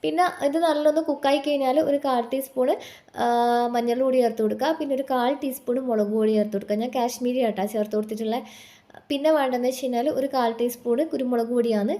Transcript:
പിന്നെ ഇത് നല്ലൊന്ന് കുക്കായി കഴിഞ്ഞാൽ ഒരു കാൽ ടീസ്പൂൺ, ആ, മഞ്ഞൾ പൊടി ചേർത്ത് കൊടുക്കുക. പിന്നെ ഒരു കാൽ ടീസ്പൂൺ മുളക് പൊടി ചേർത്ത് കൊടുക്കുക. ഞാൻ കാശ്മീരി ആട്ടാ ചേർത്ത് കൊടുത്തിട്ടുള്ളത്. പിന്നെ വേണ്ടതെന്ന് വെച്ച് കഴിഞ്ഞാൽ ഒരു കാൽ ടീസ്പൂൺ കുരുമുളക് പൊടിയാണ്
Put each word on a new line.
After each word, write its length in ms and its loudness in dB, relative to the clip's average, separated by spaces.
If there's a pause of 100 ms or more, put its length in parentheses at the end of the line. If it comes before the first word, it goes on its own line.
പിന്നെ 220 2 (200)
ഇത് 160 0
നല്ലൊന്ന് 420 2
കുക്കായി 360 0
കഴിഞ്ഞാൽ 420 0
ഒരു 180 0
കാൽ 260 0
ടീസ്പൂൺ, 440 -2 (460)
ആ, 100 -2 (440)
മഞ്ഞൾ 320 0
പൊടി 200 4
ചേർത്ത് 220 2
കൊടുക്കുക. 300 0
പിന്നെ 220 -2
ഒരു 100 -2
കാൽ 300 0
ടീസ്പൂൺ 480 -4
മുളക് 300 0
പൊടി 220 2
ചേർത്ത് 220 0
കൊടുക്കുക. 200 -4
ഞാൻ 140 -2
കാശ്മീരി 520 -2
ആട്ടാ 240 0
ചേർത്ത് 300 -2
കൊടുത്തിട്ടുള്ളത്. 480 -4 (600)
പിന്നെ 260 0
വേണ്ടതെന്ന് 360 2
വെച്ച് 140 -4
കഴിഞ്ഞാൽ 280 0
ഒരു 180 0
കാൽ 240 2
ടീസ്പൂൺ 520 -2
കുരുമുളക് 480 -2
പൊടിയാണ് 480 2